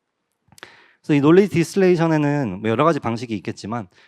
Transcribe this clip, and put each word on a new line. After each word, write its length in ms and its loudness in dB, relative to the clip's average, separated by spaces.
그래서 140 -2
이 80 2
놀리지 320 4
디스틸레이션에는 1040 0
뭐 80 -4
여러 160 0
가지 160 0
방식이 360 -6
있겠지만, 520 -10